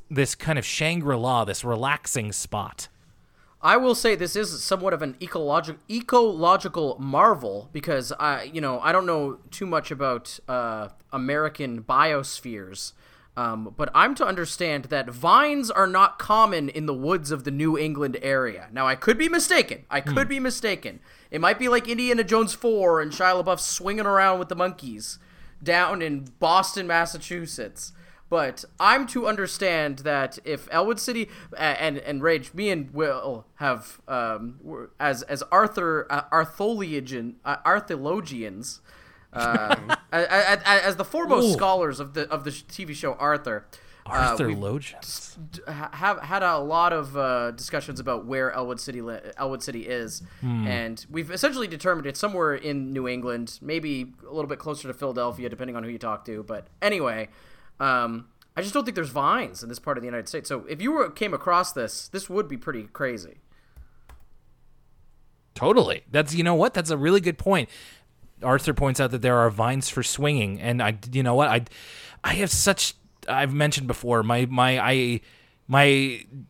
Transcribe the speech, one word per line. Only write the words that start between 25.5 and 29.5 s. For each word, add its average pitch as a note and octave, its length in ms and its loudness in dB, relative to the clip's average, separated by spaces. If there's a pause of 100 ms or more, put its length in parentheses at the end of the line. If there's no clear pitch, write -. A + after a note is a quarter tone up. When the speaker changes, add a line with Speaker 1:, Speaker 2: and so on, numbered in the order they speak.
Speaker 2:
down F3+ 380 2
in C#3+ 240 -4 (140)
Boston, F#3 460 4
Massachusetts. E3 1080 -4 (360)
But D3+ 360 0 (140)
I'm A#3+ 280 6
to A#3 200 -2
understand F3 720 0